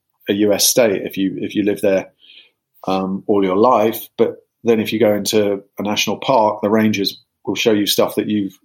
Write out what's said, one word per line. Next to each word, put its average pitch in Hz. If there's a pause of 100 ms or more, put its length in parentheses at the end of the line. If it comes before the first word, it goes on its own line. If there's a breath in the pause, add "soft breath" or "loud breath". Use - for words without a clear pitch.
(300)
a 104
U 104
S 92
state 110
if -
you, 95
if 104
you 104
live 101
there, 98 (760 soft breath)
um, 95
all 101
your 92
life. 113 (100)
But 113 (260)
then 113
if 104
you 107
go 107
into 101 (140)
a 98
national 104
park, 110
the 104
rangers 104 (240)
will 98
show 113
you 101
stuff 95
that 110
you've 104